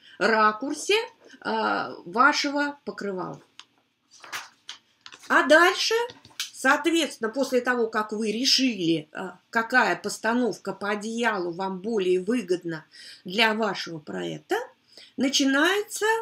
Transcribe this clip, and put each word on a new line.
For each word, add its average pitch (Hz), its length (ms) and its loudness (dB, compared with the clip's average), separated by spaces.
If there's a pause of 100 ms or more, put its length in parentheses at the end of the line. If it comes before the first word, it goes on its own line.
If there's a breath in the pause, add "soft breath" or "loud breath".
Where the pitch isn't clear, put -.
(200 loud breath)
ракурсе, 220 720 2 (500 loud breath)
э, 208 520 -2 (100)
вашего 285 800 2
покрывала. 185 560 -8 (1900)
А 302 200 4
дальше, 349 480 6 (420)
соответственно, 294 920 0
после 254 300 0
того, 247 260 0
как 214 240 -4
вы 214 200 -2
решили, 208 800 0
э, 185 200 -8 (180)
какая 226 460 2
постановка 208 800 -2
по 202 180 -6
одеялу 214 600 -2
вам 185 280 -6
более 185 400 0
выгодна 180 640 -4 (400 loud breath)
для 214 300 2
вашего 190 420 -4
проекта, 175 600 -6 (600 loud breath)
начинается, 285 880 2 (160)